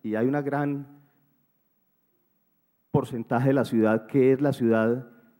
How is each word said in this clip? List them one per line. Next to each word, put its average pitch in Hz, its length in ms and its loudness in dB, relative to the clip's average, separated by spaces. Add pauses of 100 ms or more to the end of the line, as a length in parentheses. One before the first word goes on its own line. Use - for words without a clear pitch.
y 107 120 -4
hay 113 120 0
una 143 140 -2
gran 139 440 -4 (2000)
porcentaje 123 560 -2
de 135 60 4
la 139 100 2
ciudad 110 420 0
que 135 280 4
es 131 80 -2
la 143 100 0
ciudad, 117 560 0 (320)